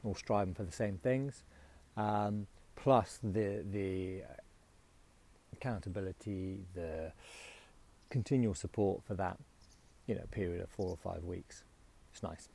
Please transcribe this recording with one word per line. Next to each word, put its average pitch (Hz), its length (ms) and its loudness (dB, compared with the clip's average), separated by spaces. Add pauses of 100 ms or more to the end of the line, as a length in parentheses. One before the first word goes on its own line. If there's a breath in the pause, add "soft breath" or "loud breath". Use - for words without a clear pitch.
all 101 120 0
striving 101 380 2
for 104 100 -4
the 87 80 -4
same 101 260 0
things, 131 460 0 (520 loud breath)
um, 104 520 2 (280)
plus - 480 6
the, 104 480 2
the 95 520 0 (1300)
accountability, 95 1040 -4 (140)
the 80 400 -4 (960 loud breath)
continual 120 440 2
support - 520 2
for 107 80 -4
that, 92 240 -2 (680)
you 110 80 2
know, - 160 -6
period 87 300 0
of 90 80 -6
four 92 200 -2
or 87 80 -2
five 87 260 -4
weeks. 90 400 -8 (480)
It's - 100 -12
nice. 82 340 -6